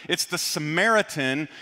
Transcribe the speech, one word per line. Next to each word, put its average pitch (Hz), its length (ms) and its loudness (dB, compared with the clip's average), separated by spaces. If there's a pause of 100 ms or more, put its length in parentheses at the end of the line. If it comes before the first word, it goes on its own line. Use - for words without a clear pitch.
it's 175 160 0
the 180 120 -4
Samaritan, 156 1120 0 (140)